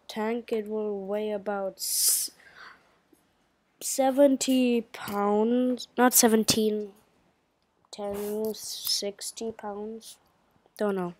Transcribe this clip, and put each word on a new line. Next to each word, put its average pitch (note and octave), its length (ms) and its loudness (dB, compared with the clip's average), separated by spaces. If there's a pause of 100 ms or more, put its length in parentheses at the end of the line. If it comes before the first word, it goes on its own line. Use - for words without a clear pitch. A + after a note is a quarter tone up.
tank, A3 440 -4
it G#3+ 160 -4
will G#3+ 380 -6
weigh G#3+ 260 -4
about G3 460 -6
s-, - 540 0 (1500)
seventy C4 1000 4
pounds. A3 1040 0 (100)
Not B3 160 6
seventeen. G#3+ 760 4 (1000)
Ten, G#3 640 -4
sixty - 960 -6
pounds. G#3+ 680 -12 (600)
Don't G3+ 180 0
know. F3 240 -4